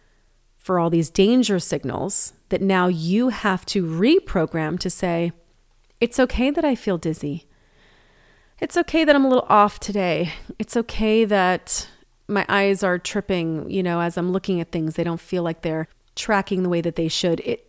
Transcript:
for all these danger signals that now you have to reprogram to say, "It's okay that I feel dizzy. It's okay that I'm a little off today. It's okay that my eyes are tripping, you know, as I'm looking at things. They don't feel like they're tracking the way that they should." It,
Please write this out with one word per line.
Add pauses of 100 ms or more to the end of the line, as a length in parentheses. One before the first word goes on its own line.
(580)
for
all
these
danger
signals (160)
that
now
you
have
to
reprogram
to
say, (680)
"It's
okay
that
I
feel
dizzy. (1120)
It's
okay
that
I'm
a
little
off
today. (240)
It's
okay
that (400)
my
eyes
are
tripping,
you
know,
as
I'm
looking
at
things.
They
don't
feel
like
they're (280)
tracking
the
way
that
they
should."
It,